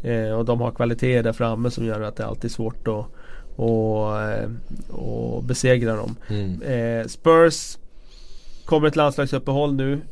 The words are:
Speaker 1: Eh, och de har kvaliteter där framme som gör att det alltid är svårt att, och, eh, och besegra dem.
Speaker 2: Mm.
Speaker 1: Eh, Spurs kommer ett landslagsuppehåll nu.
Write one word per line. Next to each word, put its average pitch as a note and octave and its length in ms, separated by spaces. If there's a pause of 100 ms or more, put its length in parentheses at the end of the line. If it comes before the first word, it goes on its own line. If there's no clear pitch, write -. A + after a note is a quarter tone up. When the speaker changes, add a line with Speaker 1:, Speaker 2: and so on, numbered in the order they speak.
Speaker 1:
Eh, A2+ 360
och C#3+ 60
de C#3+ 160
har A#2 100
kvaliteter A#2+ 520
där A2+ 100
framme A#2 380
som A#2 160
gör G#2+ 140
att G#2+ 160
det A2 100
alltid A2 180
är A#2 80
svårt - 360
att, G#2+ 180 (500)
och, A2 680
eh, G#2+ 280 (400)
och A#2 540
besegra B2 520
dem. A2+ 200 (120)
Speaker 2:
Mm. G2+ 340
Speaker 1:
Eh, A#2 440
Spurs E3 720 (880)
kommer D3+ 240
ett D3 80
landslagsuppehåll C#3+ 800
nu. C#3 260 (120)